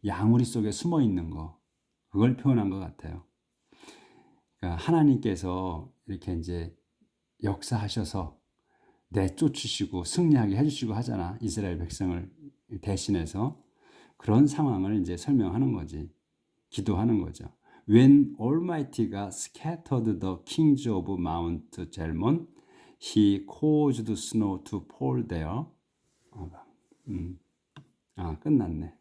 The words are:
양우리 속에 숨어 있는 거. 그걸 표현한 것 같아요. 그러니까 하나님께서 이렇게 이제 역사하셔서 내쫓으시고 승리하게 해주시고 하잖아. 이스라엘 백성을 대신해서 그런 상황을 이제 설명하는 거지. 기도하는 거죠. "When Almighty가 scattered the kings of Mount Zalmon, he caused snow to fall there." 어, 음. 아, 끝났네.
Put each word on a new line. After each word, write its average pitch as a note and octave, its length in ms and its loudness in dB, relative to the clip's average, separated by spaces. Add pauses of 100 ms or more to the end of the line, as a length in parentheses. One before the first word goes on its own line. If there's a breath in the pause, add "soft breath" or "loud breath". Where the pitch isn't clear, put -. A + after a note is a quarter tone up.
양우리 G#2+ 400 4
속에 A2 260 -2
숨어 E3 300 0
있는 F#2 300 0
거. D#2+ 280 -10 (520)
그걸 A#2 260 2
표현한 A#2+ 320 2
것 F#2+ 100 -4
같아요. E2 460 -12 (1300 loud breath)
그러니까 E2+ 260 -6
하나님께서 F#2 1080 2 (140)
이렇게 F#2 280 -6
이제 E2+ 420 -6 (680)
역사하셔서 G2+ 1000 -4 (680)
내쫓으시고 F#2+ 960 -2
승리하게 C3+ 520 4
해주시고 C3 380 0
하잖아. G#2 460 -4
이스라엘 F#2+ 380 -4
백성을 F2 520 -4 (500)
대신해서 G2 800 -2 (540 soft breath)
그런 B2 300 6
상황을 G#2+ 540 0
이제 F2+ 160 -2
설명하는 A#2 560 0
거지. D#2 380 -8 (600)
기도하는 G#2 500 0
거죠. D#2+ 320 -10 (360 soft breath)
"When C3+ 520 8
Almighty가 C3+ 880 -2
scattered B2 920 -4
the F#2 160 -4 (100)
kings D3 420 4
of G2 240 -2
Mount E2+ 760 -4
Zalmon, E2+ 580 -2 (500 soft breath)
he G2+ 480 2
caused C#3+ 640 0
snow G2+ 540 -2
to F#2+ 260 -8
fall B2+ 360 -4
there." F2 380 -4 (680)
어, E2+ 200 -14 (580)
음. F2 300 -8 (800)
아, E2 220 -6
끝났네. E2+ 640 0